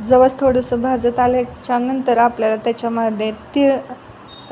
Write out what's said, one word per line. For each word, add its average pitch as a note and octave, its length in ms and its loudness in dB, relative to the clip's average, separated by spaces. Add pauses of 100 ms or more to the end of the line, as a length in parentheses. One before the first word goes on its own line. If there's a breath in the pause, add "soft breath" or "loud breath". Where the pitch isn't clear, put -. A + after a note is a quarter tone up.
जवस B3+ 320 4
थोडंसं B3+ 420 0
भाजत A#3+ 380 -2
आल्याच्या B3 580 -2
नंतर B3+ 400 0
आपल्याला A3+ 380 0
त्याच्यामध्ये A3+ 760 -4
तीळ, C#4 400 0 (800)